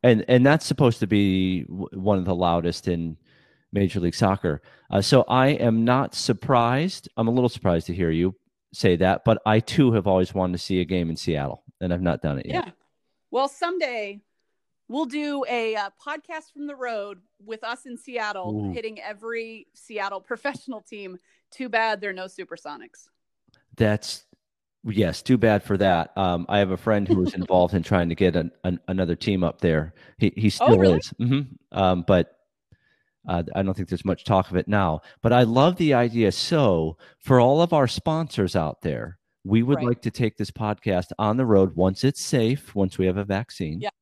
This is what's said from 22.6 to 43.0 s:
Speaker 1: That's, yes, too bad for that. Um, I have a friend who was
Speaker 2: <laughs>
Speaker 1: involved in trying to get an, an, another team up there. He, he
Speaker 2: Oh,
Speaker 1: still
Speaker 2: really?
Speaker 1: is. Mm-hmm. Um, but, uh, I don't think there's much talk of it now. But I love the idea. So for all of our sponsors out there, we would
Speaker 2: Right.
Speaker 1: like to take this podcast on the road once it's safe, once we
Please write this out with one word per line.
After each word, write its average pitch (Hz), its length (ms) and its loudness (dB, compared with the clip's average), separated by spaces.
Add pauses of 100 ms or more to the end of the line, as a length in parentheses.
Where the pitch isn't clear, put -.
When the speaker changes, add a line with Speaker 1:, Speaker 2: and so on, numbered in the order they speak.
Speaker 1:
That's, - 480 -2 (600)
yes, 98 380 0
too 127 160 2
bad 104 240 4
for 98 160 -2
that. 90 400 0
Um, 87 320 -2
I 104 80 0
have 98 140 2
a 90 60 -2
friend 104 300 0
who 104 100 2
was 90 160 0
Speaker 2:
<laughs> - 20 -12
Speaker 1:
involved 90 400 2
in 85 80 0
trying 87 260 0
to 82 60 -2
get 90 200 2
an, 82 160 -2 (120)
an, 90 240 -2
another 92 280 -2
team 95 280 -2
up - 180 -4
there. 80 320 0 (240)
He, 107 180 2
he 107 120 0
Speaker 2:
Oh, - 20 6
Speaker 1:
still 120 300 4
Speaker 2:
really? 92 180 6
Speaker 1:
is. - 220 -6
Mm-hmm. 131 580 -4
Um, 92 300 2
but, 90 280 2 (920)
uh, 85 160 -2 (100)
I 98 80 -2
don't 95 140 -2
think 98 140 -8
there's 90 160 -6
much - 180 -4
talk 95 260 0
of 87 60 -6
it 87 120 0
now. 95 340 0 (200)
But 117 120 2
I 123 100 6
love 131 320 4
the 151 180 2
idea. 117 380 2
So 90 640 0 (220)
for 127 200 4
all 135 220 6
of 170 120 2
our 143 140 4
sponsors 156 680 -4
out 78 260 -2
there, 71 380 -6 (240)
we 107 180 2
would 131 140 2
Speaker 2:
Right. 135 120 -2
Speaker 1:
like 120 160 -2
to 117 60 -4
take 113 280 -4
this 104 120 -6
podcast 104 580 -4 (120)
on 107 180 0
the 131 80 0
road 95 300 4
once 92 300 0
it's 143 180 0
safe, 123 500 -2
once 95 240 -2
we 92 80 0